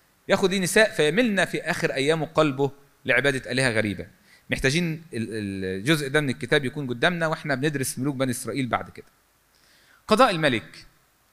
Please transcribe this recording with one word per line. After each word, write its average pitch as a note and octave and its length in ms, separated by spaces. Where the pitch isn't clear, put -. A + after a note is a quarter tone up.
ياخد F#3+ 220
ليه G3 100
نساء G#3 300
فيملنا F#3 540
في - 180
آخر E3 300
أيامه C#3+ 340
قلبه C#3 460
لعبادة B2+ 480
آلهة B2+ 180
غريبة. G#2+ 360
محتاجين D3+ 600
ال-، A2+ 100
ال-، G2 420
الجزء C#3 300
ده D3+ 120
من C#3 100
الكتاب C3+ 340
يكون C3+ 240
قدامنا E3 380
وإحنا D#3 280
بندرس C3+ 440
ملوك C3+ 180
بني C3 140
إسرائيل A#2+ 360
بعد F#2+ 240
كده. - 160
قضاء G#3+ 220
الملك، D3 560